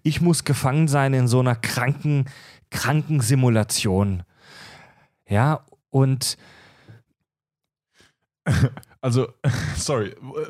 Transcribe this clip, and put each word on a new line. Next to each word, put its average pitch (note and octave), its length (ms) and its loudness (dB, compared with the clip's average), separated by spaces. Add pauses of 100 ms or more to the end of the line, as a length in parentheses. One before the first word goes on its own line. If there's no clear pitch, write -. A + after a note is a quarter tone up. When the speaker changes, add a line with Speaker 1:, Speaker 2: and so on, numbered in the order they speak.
Speaker 1:
Ich D#3 180 0
muss E3+ 260 2
gefangen D3 420 0
sein C#3 260 2
in B2+ 140 2
so B2 140 4
einer B2+ 140 2
kranken, C#3 680 -2 (460)
kranken D3 500 0
Simulation. G#2 1000 0 (1040)
Ja, B2+ 340 0 (280)
und C3+ 460 0 (2000)
Speaker 2:
<laughs> - 260 0 (300)
Also, B2+ 260 0 (160)
<laughs> - 340 -2
sorry, A2 380 -4 (340)